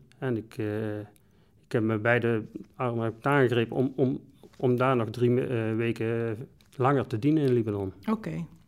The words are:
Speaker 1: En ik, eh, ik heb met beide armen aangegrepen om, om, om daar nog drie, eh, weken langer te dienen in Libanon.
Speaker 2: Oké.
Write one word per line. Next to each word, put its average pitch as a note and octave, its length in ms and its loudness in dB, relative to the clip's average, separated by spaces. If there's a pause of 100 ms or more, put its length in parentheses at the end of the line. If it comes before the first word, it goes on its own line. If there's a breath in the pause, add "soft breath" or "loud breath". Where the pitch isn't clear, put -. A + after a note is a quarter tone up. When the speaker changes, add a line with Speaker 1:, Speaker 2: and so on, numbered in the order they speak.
(180)
Speaker 1:
En B2+ 180 -4
ik, G#2+ 220 -10
eh, G#2+ 400 -4 (680 soft breath)
ik - 60 -12
heb A#2+ 100 0
met A2 200 0
beide A#2 400 2 (340)
armen A#2 440 -2
aangegrepen A#2+ 560 2
om, C3 200 0
om, C3 240 0 (360)
om B2+ 200 2
daar B2+ 200 2
nog A2 140 0
drie, A#2+ 360 2
eh, A2+ 300 -2
weken A2+ 600 -2 (400)
langer C3 300 2
te A2+ 120 -4
dienen D3+ 280 2
in B2+ 60 4
Libanon. G#2 400 0 (180)
Speaker 2:
Oké. E3+ 340 -4 (240)